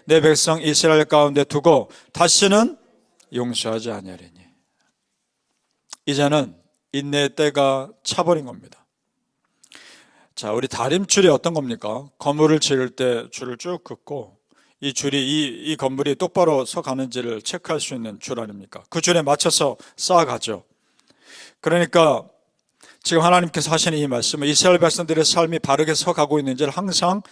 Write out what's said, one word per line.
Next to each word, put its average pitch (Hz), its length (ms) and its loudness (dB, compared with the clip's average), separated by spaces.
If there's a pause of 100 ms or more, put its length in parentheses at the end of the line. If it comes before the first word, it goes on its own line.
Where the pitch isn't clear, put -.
내 156 160 4
백성 160 400 2
이스라엘 156 440 2
가운데 143 380 4
두고 143 480 2 (220)
다시는 202 640 2 (560)
용서하지 117 580 -6
아니하리니." 92 400 -16 (1700)
이제는 143 500 0 (360)
인내의 143 440 -2
때가 139 560 0 (120)
차버린 165 420 -2
겁니다. - 400 -20 (1500)
자, 107 180 -6
우리 127 140 -4
다림줄이 180 600 2
어떤 165 260 2
겁니까? 123 540 -6 (100)
건물을 151 420 2
지을 127 320 -2
때 120 400 -2
줄을 123 260 -12
쭉 175 260 -10
긋고 - 540 -14 (420)
이 139 140 -6
줄이, 139 340 -2
이, 147 440 -4
이 151 40 -4
건물이 135 400 -2
똑바로 165 500 0
서 - 180 -8
가는지를 123 580 -6
체크할 165 380 -8
수 139 160 -8
있는 113 240 -14
줄 123 200 -10
아닙니까? 101 500 -16
그 165 120 -4
줄에 170 220 2
맞춰서 139 540 0 (180)
쌓아가죠. 123 680 0 (960)
그러니까 160 640 2 (800)
지금 165 220 2
하나님께서 170 480 2
하시는 160 260 0
이 147 80 0
말씀은 143 420 -4
이스라엘 175 300 4
백성들의 160 480 0
삶이 165 340 0
바르게 151 360 0
서 175 180 -2
가고 151 240 0
있는지를 139 340 -2
항상 185 600 -2